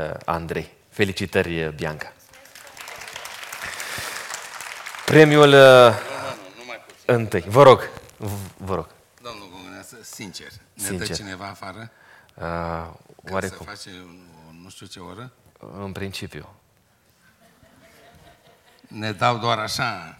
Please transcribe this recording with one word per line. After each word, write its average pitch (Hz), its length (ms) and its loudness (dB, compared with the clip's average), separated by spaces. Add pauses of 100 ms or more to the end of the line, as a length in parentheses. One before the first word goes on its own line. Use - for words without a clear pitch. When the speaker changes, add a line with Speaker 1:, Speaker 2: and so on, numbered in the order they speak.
(260)
Speaker 1:
Andrei. 82 440 -6 (200)
Felicitări, 87 840 -4
Bianca. 76 380 -10 (3000)
Premiul, 147 420 8
uh, 143 60 8
Speaker 2:
Nu, 139 60 12
nu, - 20 12
nu, 120 960 6
nu 117 100 -20
mai 117 200 -16
puțin. - 180 -20
Speaker 1:
întâi. 110 420 -2
Vă 117 160 6
rog, 127 260 8 (280)
v-, 101 400 -12
vă 95 180 -8
rog. 82 120 -6 (340)
Speaker 2:
Domnul 107 300 -18
Gungâneață, 95 520 -20
sincer, 90 440 -16 (260)
ne - 100 -12
Speaker 1:
Sincer. 98 240 -6
Speaker 2:
dă 87 60 -8
cineva 95 340 -12
afară? 98 440 -16 (420)
Speaker 1:
Uh, 95 100 -16
Speaker 2:
Că 85 880 -10
Speaker 1:
oarecum. 92 320 -6
Speaker 2:
se 92 60 -16
face 98 180 -18 (160)
un, 87 140 -20 (280)
o 80 40 -20 (120)
nu 95 60 -20
știu 98 160 -20
ce 95 140 -18
oră? 92 320 -18 (520)
Speaker 1:
În 98 80 -10
principiu. 98 580 -12 (2500)
Speaker 2:
Ne 110 240 -8
dau 120 260 0
doar 113 200 -2
așa. 107 640 -8